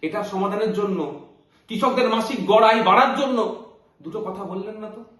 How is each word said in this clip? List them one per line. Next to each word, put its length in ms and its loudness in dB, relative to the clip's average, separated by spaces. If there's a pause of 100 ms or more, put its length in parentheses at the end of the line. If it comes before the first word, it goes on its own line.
এটা 220 -4
সমাধানের 500 -2
জন্য, 540 -4 (400)
কৃষকদের 420 0
মাসিক 360 -2
গড় 200 6
আয় 180 4
বাড়ার 360 4
জন্য 460 -2 (360)
দুটো 200 -10
কথা 220 -8
বললেন 340 -10
না 120 -12
তো? 120 -18 (180)